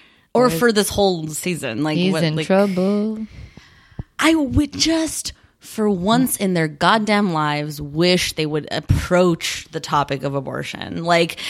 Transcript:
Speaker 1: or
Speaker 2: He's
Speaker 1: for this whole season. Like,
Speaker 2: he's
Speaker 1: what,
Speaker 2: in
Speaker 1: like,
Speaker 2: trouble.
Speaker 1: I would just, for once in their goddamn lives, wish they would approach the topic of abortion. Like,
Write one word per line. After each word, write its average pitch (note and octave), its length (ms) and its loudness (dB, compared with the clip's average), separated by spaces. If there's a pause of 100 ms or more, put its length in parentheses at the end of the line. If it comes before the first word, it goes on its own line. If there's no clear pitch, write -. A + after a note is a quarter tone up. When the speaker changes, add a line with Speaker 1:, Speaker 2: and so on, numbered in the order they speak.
(340)
Speaker 1:
or B3 140 4
Speaker 2:
He's A#3+ 100 0
Speaker 1:
for A#3+ 140 4
this G3+ 160 2
whole F#3 400 0
season. D3 560 -4
Like, D#3 140 0
Speaker 2:
he's F#3 160 2
Speaker 1:
what, E3 100 0
Speaker 2:
in D#3 140 0
Speaker 1:
like, D#3 80 -2
Speaker 2:
trouble. G3+ 800 0 (920)
Speaker 1:
I D#4 160 4
would C#4+ 380 2
just, D#4+ 640 -2 (260)
for - 300 -2
once A3 480 2
in F#3+ 160 0
their D#3+ 160 0
goddamn G3+ 640 2
lives, D3+ 480 -2
wish E3 520 2
they D#3 120 -2
would D3+ 260 -4
approach - 1000 0
the D#3+ 100 -8
topic C#3+ 420 -2
of C#3 120 -4
abortion. C3+ 680 -6
Like, E3+ 340 2 (120)